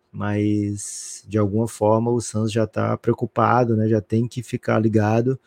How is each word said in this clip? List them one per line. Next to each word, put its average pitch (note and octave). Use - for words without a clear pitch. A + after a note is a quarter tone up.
mas, G#2
de G2
alguma G#2+
forma, A2
o A#2+
Suns A2
já A2
tá A2
preocupado, A#2
né? A2
Já A2
tem A2+
que -
ficar A#2
ligado, A2